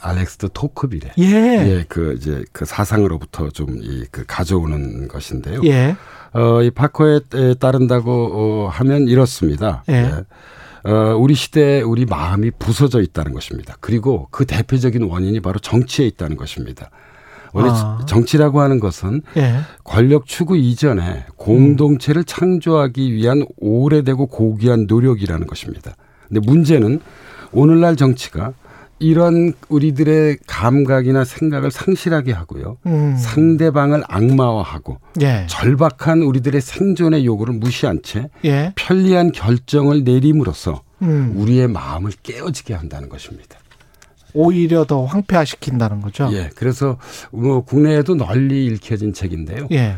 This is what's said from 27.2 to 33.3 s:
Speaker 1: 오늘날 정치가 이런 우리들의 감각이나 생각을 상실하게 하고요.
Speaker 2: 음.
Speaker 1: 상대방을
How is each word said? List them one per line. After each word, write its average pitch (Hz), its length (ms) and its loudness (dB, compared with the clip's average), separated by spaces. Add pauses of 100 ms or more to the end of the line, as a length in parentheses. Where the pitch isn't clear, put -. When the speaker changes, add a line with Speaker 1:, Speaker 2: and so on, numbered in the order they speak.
Speaker 1:
오늘날 165 440 4
정치가 127 580 -2 (480)
이런 170 520 2 (160)
우리들의 151 680 2 (100)
감각이나 131 800 2
생각을 139 460 -4
상실하게 160 640 -2
하고요. 87 520 -10
Speaker 2:
음. 147 340 0
Speaker 1:
상대방을 147 880 2